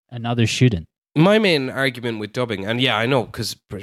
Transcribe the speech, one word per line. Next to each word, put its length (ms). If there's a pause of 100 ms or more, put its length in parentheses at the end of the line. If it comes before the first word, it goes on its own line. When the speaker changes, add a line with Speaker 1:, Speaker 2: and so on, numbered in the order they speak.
(120)
Speaker 1:
and 160
others 240
shouldn't. 360 (280)
Speaker 2:
My 240
main 320
argument 480
with 120
dubbing, 320
and 160
yeah, 160
I 120
know, 180
'cause 300
par-, 280